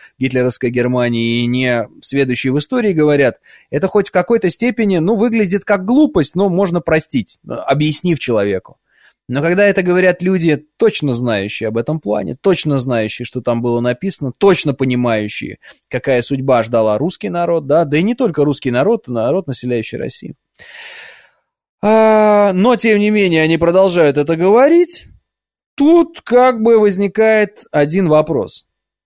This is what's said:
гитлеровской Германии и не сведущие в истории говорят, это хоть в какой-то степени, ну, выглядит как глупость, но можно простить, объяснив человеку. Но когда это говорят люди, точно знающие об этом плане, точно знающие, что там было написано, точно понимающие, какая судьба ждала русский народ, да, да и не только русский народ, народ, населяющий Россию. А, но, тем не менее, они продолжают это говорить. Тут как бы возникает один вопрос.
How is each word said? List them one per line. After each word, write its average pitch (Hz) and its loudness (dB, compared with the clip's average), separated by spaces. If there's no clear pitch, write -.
гитлеровской 127 -2
Германии 120 -2
и 120 -2
не 123 -2
сведущие 131 -2
в 147 0
истории 220 -2
говорят, 147 2
это 151 -2
хоть 202 0
в - -20
какой-то 190 0
степени, 214 -2
ну, 190 0
выглядит 208 0
как 190 -2
глупость, 254 2
но 196 0
можно 175 0
простить, - -4
объяснив 147 -2
человеку. 101 -2
Но 131 -4
когда 180 2
это 196 0
говорят 180 2
люди, 170 0
точно 147 0
знающие 110 -4
об 110 -4
этом 151 -4
плане, - -6
точно 151 0
знающие, 120 -4
что - -10
там 120 -2
было 120 0
написано, 123 -6
точно 175 0
понимающие, 120 -4
какая 127 -2
судьба 131 0
ждала 110 0
русский 185 -6
народ, 170 -2
да, 151 2
да 147 -2
и 170 0
не 226 0
только 175 0
русский 143 -2
народ, 156 0
народ, 127 -2
населяющий 123 -6
Россию. - -10
А, 214 4
но, 220 2
тем 214 2
не 208 2
менее, 190 2
они 160 2
продолжают 170 4
это 151 0
говорить. 262 2
Тут 330 2
как 247 2
бы 226 6
возникает 208 0
один 151 0
вопрос. 151 0